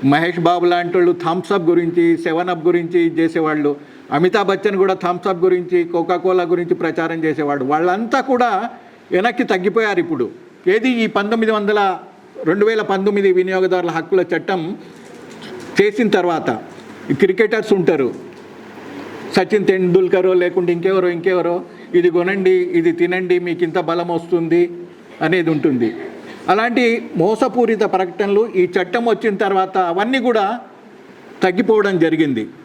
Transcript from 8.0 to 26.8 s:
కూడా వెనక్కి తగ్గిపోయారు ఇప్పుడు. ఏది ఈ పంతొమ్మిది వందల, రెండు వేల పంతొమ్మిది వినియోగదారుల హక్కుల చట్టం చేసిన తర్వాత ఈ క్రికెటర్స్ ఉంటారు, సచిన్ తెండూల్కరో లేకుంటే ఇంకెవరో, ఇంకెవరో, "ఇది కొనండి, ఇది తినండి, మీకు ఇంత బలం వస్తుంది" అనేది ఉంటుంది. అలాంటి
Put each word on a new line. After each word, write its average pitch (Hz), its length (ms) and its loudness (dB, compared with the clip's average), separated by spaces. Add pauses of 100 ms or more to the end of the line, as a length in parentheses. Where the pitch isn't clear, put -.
కూడా 240 480 0 (420)
వెనక్కి 233 320 0
తగ్గిపోయారు 202 560 0
ఇప్పుడు. 131 300 -2 (380)
ఏది 226 220 2
ఈ 226 180 0
పంతొమ్మిది 220 440 0
వందల, 202 460 0 (460)
రెండు 196 220 2
వేల 220 160 2
పంతొమ్మిది 196 500 2
వినియోగదారుల 185 580 0
హక్కుల 165 320 0
చట్టం 175 560 -4 (1040)
చేసిన 208 280 2
తర్వాత 175 480 0 (540)
ఈ - 20 2
క్రికెటర్స్ 208 600 2
ఉంటారు, 160 400 2 (1200)
సచిన్ 190 320 2
తెండూల్కరో 185 680 4
లేకుంటే 180 400 2
ఇంకెవరో, 180 360 0
ఇంకెవరో, 175 520 0 (340)
"ఇది 175 140 4
కొనండి, 185 420 0
ఇది 175 400 2
తినండి, 180 480 0
మీకు 175 240 -4
ఇంత 165 160 -2
బలం 170 280 -4
వస్తుంది" 170 640 0 (500)
అనేది 165 280 0
ఉంటుంది. 135 460 0 (540)
అలాంటి 233 680 0